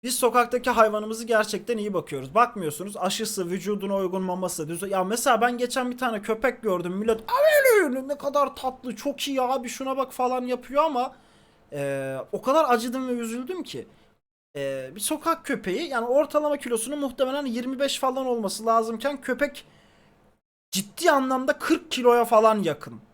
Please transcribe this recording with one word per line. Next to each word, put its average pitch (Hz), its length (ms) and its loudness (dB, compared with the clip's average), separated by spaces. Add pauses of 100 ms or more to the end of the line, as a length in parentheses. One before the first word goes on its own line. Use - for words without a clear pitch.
Biz 254 140 -2
sokaktaki 247 500 2
hayvanımızı 220 560 0
gerçekten 220 520 0
iyi 208 160 -4
bakıyoruz. 143 420 -4
Bakmıyorsunuz, 202 640 0
aşısı, 190 520 -2
vücuduna 196 460 -2
uygun 190 280 0
maması, 180 460 -4
düz-, 175 220 -6
ya 190 120 2
mesela 226 380 2
ben 240 160 2
geçen 247 340 -2
bir 247 60 -8
tane 226 240 -2
köpek 220 420 -2
gördüm. 180 300 0
Millet, 220 280 0
"Abi, 466 880 4
ne 285 100 -4
kadar 277 380 0
tatlı, 254 400 -6
çok 277 320 -4
iyi 269 140 0
abi, 254 280 -2
şuna 269 280 -6
bak." 254 160 -4
falan 254 320 0
yapıyor 247 380 0
ama, 262 320 0 (580)
e, 139 440 -4 (140)
o 202 100 -4
kadar 302 280 4
acıdım 247 380 0
ve 254 40 -2
üzüldüm 247 520 -6
ki. 117 240 -10 (720)
E, 135 380 -6
bir 208 40 -12
sokak 311 460 -2
köpeği, 233 440 -2
yani 240 180 0
ortalama 294 500 4
kilosunun 262 420 -4
muhtemelen 277 460 -2
yirmi 247 340 -4
beş 277 200 -2
falan 262 260 0
olması 226 400 -2
lazımken 226 560 2
köpek 262 440 -2 (1080)
ciddi 208 400 0
anlamda 262 480 2
kırk - 320 -2
kiloya 240 340 6
falan 220 380 6
yakın. 139 380 -6 (120)